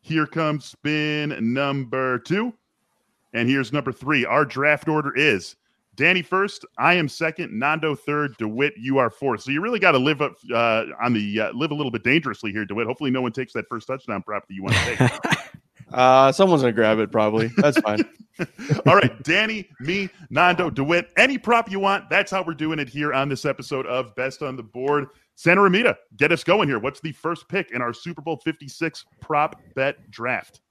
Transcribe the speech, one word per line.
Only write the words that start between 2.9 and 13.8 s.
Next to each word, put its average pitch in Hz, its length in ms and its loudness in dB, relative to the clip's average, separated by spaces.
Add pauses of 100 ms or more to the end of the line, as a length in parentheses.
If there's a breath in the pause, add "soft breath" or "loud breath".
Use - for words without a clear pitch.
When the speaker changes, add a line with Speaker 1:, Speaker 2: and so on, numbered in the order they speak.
Speaker 1:
And 117 160 0
here's 131 240 0
number 135 200 -4
three. 131 320 -2
Our 143 200 2
draft 143 440 0
order 151 260 -2
is 123 400 0 (400)
Danny 175 280 2
first, 190 420 -4 (140)
I 156 160 4
am 170 140 0
second, 160 480 -6
Nando 151 380 -2
third, 147 440 -4
DeWitt, 117 380 -2
you 131 220 -2
are 123 100 4
fourth. 120 340 -4
So 135 100 -6
you 147 80 -2
really 226 180 -2
gotta 170 200 4
live 139 220 2
up, 143 120 -2 (200)
uh, 113 340 2 (140)
on 120 120 0
the, 104 300 0
uh, 107 100 -2
live 147 180 -4
a 147 40 -4
little 143 180 -4
bit 113 100 -6
dangerously 127 480 0
here, 107 140 -6
DeWitt. 104 240 -4
Hopefully 127 240 -4
no 131 100 0
one 123 80 -2
takes 131 220 -8
that 107 160 -8
first 117 180 -12